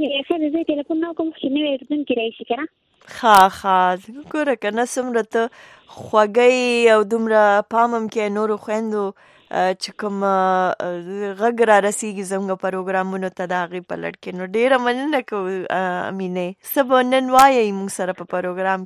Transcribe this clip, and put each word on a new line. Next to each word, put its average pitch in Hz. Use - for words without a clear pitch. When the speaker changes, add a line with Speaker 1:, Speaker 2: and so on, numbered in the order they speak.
Speaker 1:
چې 277
خیر 311
زه 330
ټلیفون 311
نه 339
کوم، 320
چې -
نوی 285
اردن 277
کې 262
راشي، 226
که 233
نه؟ 302
Speaker 2:
ښه، 202
ښه. 190
ګوره 294
که 208
نه، 226
څومره 247
ته 226
خوږه 214
یې 240
او 214
دومره 214
پام 233
هم 220
کوې 214
نورو 214
خویندو، 214
آه، 185
چې -
کوم، 202
آه، 185
غږ 233
را 208
رسیږي 202
زموږ 196
پروګرامونو 190
ته، 185
د 175
هغې 180
په 175
لړ 170
کې. -
نو 180
ډېره 233
مننه 262
کوو، 202
آه، 180
امینې. 180
څه 285
به 254
نن 254
وایئ 254
موږ 196
سره 185
په 180
پروګرام 185